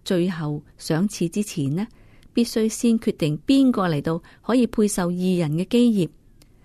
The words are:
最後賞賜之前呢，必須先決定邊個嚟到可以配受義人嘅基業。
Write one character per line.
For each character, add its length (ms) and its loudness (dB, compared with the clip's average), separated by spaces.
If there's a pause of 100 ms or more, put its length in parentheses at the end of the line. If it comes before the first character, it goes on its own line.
最 240 0
後 340 -6 (160)
賞 300 -2
賜 200 -4
之 140 -4
前 320 -4
呢， 120 -4 (480)
必 100 2
須 240 -2
先 320 0
決 160 -2
定 300 0
邊 240 4
個 180 0
嚟 140 -2
到 200 -4 (200)
可 120 -2
以 120 4
配 200 0
受 240 -2
義 280 0
人 140 0
嘅 140 -2
基 400 2
業。 40 -12 (540)